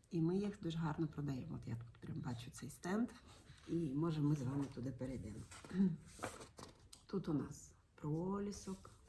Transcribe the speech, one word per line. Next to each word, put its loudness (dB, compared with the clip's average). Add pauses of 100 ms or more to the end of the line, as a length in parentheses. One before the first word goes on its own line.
(100)
І 2
ми 6
їх 0
дуже 0
гарно 2
продаємо. -2
От -6
я 0
тут -10
прям -4
бачу -4
цей -8
стенд. 2 (600)
І, 2
може, 4
ми 8
з 0
вами 0 (100)
туди -2
перейдемо. -4 (280)
<clears throat> 8 (1160)
Тут 0
у 4
нас 0 (240)
пролісок, -2 (180)